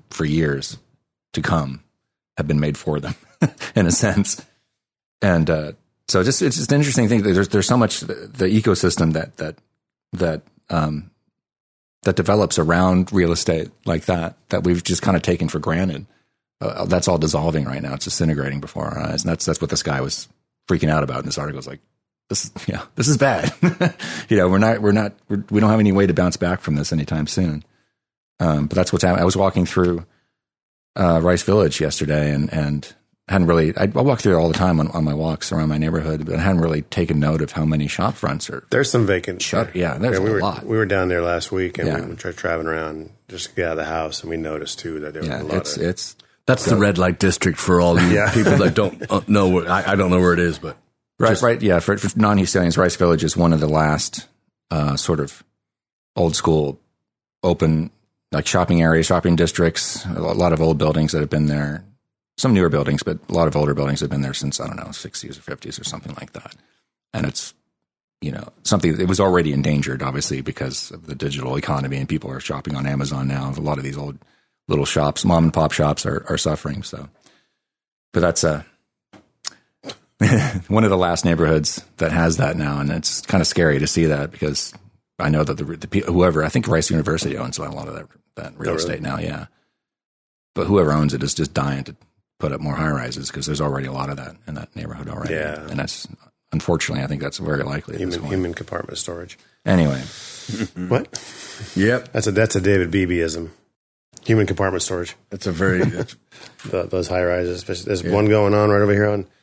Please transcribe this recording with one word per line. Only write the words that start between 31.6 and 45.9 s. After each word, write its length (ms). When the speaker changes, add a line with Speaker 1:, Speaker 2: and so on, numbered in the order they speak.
Speaker 1:
yesterday 540
and, 180
and 440
hadn't 200
really, 300
I, 60
I 180
walk 200
through 140
it 60
all 60
the 100
time 220
on, 100
on 140
my 100
walks 380
around 180
my 80
neighborhood, 480
but 100
I 40
hadn't 220
really 220
taken 360
note 240
of 80
how 140
many 220
shop 280
fronts 340
are 220
Speaker 2:
There's 180
some 160
vacant 380
Speaker 1:
shut. 300
Speaker 2:
there. 40
Speaker 1:
Yeah, 220
there's 180
Speaker 2:
Yeah, 60
we 60
Speaker 1:
a 40
Speaker 2:
were, 80
Speaker 1:
lot. 240
Speaker 2:
we 120
were 100
down 220
there 120
last 300
week 260
and 100
Speaker 1:
Yeah. 140
Speaker 2:
we 60
were 80
tra-, 180
driving 340
around 440
just 220
to 60
get 120
out 60
of 40
the 80
house, 360
and 100
we 60
noticed 420
too 220
that 120
there 80
was 80
Speaker 1:
Yeah, 120
Speaker 2:
a 20
lot 140
Speaker 1:
it's, 200
Speaker 2:
of 60
Speaker 1:
it's 320